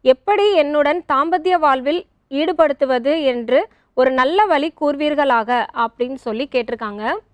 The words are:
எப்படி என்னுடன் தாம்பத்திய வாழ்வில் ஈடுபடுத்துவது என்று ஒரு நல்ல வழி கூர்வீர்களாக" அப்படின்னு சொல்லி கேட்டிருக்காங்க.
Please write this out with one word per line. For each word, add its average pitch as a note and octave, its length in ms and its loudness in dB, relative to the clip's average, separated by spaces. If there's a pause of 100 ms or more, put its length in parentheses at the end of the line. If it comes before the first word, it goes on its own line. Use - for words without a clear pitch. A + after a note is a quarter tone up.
எப்படி G4+ 540 2
என்னுடன் D4+ 580 0
தாம்பத்திய E4+ 460 0
வாழ்வில் D4 480 0 (240)
ஈடுபடுத்துவது C#4+ 960 0
என்று B3+ 440 0 (260)
ஒரு B3+ 160 4
நல்ல C#4+ 360 2
வழி D#4 340 0
கூர்வீர்களாக" C#4 960 0
அப்படின்னு B3 400 -4
சொல்லி B3 380 -8
கேட்டிருக்காங்க. A3+ 640 -6 (200)